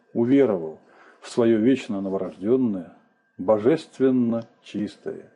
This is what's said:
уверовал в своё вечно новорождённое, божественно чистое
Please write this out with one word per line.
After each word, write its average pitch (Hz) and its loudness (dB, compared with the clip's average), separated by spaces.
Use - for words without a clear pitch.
уверовал 117 0
в - -20
своё 113 2
вечно 113 0
новорождённое, 95 -4
божественно 117 0
чистое 90 -10